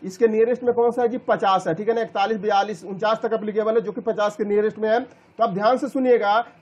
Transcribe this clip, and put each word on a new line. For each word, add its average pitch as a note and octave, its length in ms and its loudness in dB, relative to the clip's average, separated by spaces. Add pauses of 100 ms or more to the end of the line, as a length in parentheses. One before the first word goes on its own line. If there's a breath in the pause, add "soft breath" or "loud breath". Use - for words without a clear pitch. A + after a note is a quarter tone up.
इसके F#3+ 240 0
nearest A3+ 360 2
में A#3+ 100 4
कौन A#3 180 2
सा B3 100 -2
है A#3+ 60 2
जी? A#3+ 100 -2
पचास F#3+ 500 0
है, D#3+ 80 0
ठीक G#3 140 -4
है A3+ 60 2
ना? A#3 60 0
इकतालीस, G#3+ 360 -2
बयालीस, G3+ 460 0
उनचास G#3 400 -2
तक A3+ 100 -2
applicable G#3+ 420 -2
है, A3+ 60 2
जो G3 100 -8
कि A#3+ 100 -10
पचास G#3 340 -2
के A3 80 -4
nearest G#3 360 0
में G#3+ 100 -2
है। A3+ 120 2
तो - 420 -8
आप A3 60 0
ध्यान G#3+ 280 0
से C4+ 100 -4
सुनिएगा, A#3 580 2 (160)